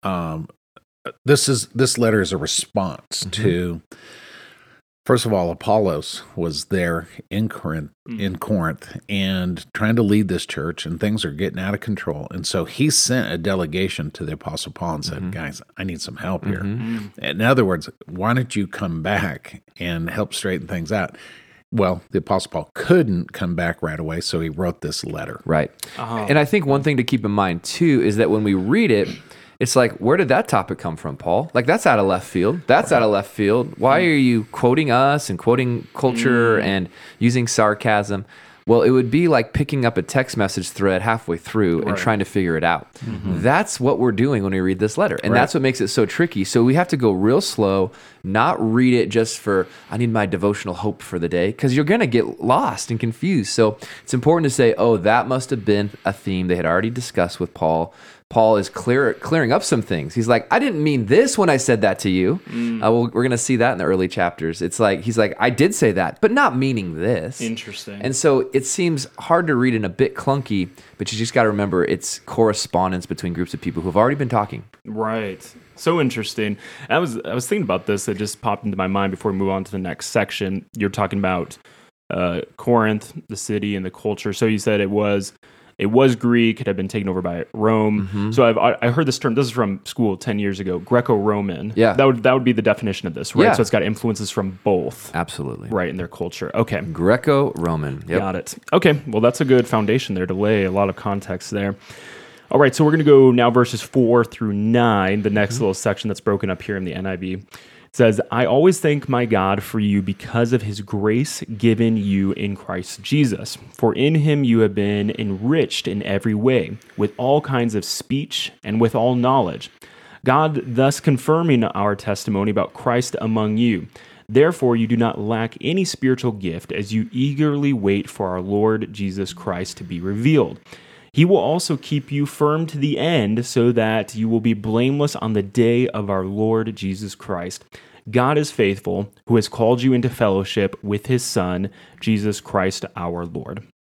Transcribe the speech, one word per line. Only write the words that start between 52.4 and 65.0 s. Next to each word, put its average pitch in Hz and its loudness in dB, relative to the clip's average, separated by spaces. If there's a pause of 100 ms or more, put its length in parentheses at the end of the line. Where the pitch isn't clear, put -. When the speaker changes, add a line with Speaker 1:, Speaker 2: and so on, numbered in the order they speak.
Speaker 2:
lost 135 0
and 113 -2
confused. 120 -2
So 107 4 (240)
it's - -8
important 156 2
to 131 2
say, 117 4
"Oh, 110 4
that 107 2
must 127 -2
have 117 -4
been 104 2 (160)
a 101 0
theme 92 -4
they 90 2
had 87 -2
already 92 2
discussed 117 -2
with 87 -6
Paul." 82 0 (360)
Paul 110 4
is 98 -4
clear-, 123 0
clearing 147 0
up - 2
some 123 0
things. 80 -4
He's 113 -2
like, 117 2
"I 214 4
didn't 226 0
mean 139 0
this 220 4
when 190 4
I 147 4
said 123 2
that 98 2
to 101 0
you." 92 2 (120)
Speaker 3:
Mm. 117 -2
Speaker 2:
Uh, 110 4
well, 120 2
we're 117 0
gonna 127 0
see 127 -2
that 117 2
in 92 -4
the 90 -2
early 92 2
chapters. 85 -2
It's 90 -4
like, 98 2